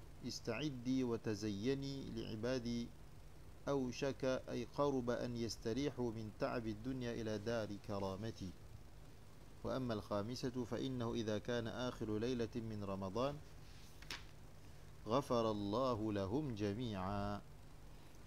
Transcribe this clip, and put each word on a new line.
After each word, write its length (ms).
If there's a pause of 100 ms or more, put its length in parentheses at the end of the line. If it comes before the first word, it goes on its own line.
(240)
ista'iddi 800
wa 160
tazayyani 960
li'ibadi 720 (720)
أوشك 880
أي 240
قرب 480
أن 160
يستريحوا 720
من 240
تعب 320
الدنيا 480
إلى 320
دار 240 (160)
كرامتي. 640 (1120)
وأما 400
الخامسة 480
فإنه 640
إذا 240
كان 320
آخر 480
ليلة 400
من 240
رمضان 560 (1700)
غفر 440
الله 480 (140)
لهم 420
جميعا. 840 (880)